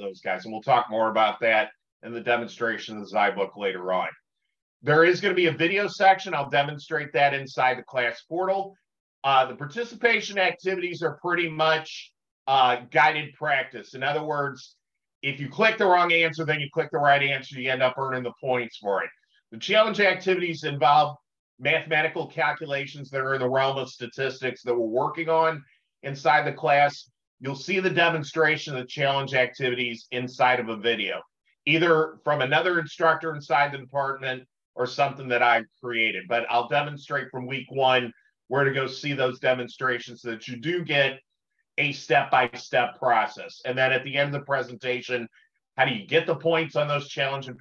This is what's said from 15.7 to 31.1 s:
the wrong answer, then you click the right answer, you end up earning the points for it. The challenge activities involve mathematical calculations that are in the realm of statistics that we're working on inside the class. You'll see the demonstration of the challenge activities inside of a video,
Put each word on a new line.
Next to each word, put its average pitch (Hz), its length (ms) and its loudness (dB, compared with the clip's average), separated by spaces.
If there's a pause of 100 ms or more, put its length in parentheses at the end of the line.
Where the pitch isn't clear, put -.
the 208 80 4
wrong 175 260 6
answer, 165 320 0
then 151 160 -2
you 143 160 -8
click 156 160 -2
the 160 60 -2 (120)
right 143 120 6
answer, 135 360 -4
you 127 120 -4
end 131 120 0
up 127 140 2
earning 131 280 -4
the 117 140 -8 (100)
points 123 280 -2
for 98 280 -2
it. 80 60 -10 (420)
The 113 60 -16
challenge 214 420 2
activities 180 640 0
involve 147 520 4 (440)
mathematical 156 640 -2
calculations 143 840 -6
that 139 120 -6
are 135 140 -2
in 131 60 -4
the 127 80 0
realm 135 300 2
of 127 100 -6
statistics 127 760 -8
that 123 100 0
we're 113 300 -2
working 160 240 -6
on 160 240 2 (500)
inside 143 420 2
the - 200 -6
class. 143 440 4 (320)
You'll 139 280 -8
see 196 120 -2
the 180 260 0
demonstration 156 680 0
of 127 60 -6
the 127 180 -12
challenge 139 360 0
activities 123 760 -2
inside 127 500 0
of 110 80 -6
a 113 80 -6
video, 101 460 -2 (420)